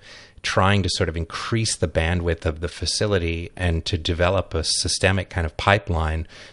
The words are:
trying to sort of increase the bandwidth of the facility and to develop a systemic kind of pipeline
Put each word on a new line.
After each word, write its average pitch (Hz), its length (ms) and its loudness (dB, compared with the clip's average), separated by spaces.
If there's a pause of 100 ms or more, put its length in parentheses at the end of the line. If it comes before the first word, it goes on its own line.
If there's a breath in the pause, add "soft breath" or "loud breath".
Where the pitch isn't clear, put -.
(440 loud breath)
trying 98 380 4
to 90 80 0
sort 90 180 0
of 80 80 -2
increase 110 600 -2
the 90 120 -2
bandwidth 85 600 0
of 80 140 -4
the 87 60 -4
facility 85 880 -2
and 85 300 0
to 95 120 -2
develop 87 580 0
a 80 80 0
systemic 95 640 0
kind 85 160 -2
of 78 100 -4
pipeline 80 720 0 (260 loud breath)